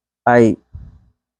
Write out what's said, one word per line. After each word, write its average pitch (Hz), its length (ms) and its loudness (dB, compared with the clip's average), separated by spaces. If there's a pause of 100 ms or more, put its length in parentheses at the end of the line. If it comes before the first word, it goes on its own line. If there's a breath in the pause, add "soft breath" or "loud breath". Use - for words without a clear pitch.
(260)
ay 120 320 0 (800)